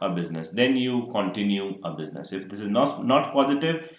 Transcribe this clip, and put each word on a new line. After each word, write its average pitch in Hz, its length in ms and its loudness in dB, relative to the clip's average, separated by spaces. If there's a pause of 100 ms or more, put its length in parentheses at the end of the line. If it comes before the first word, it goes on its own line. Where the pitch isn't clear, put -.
a 98 80 0
business, 82 400 -4
then 127 260 4
you 123 340 0
continue 98 720 0
a 85 100 -4
business. 78 420 -10
If 95 160 -8
this 101 100 -10
is 104 80 -4
not, 123 380 2
not 139 260 4
positive, 143 560 2 (100)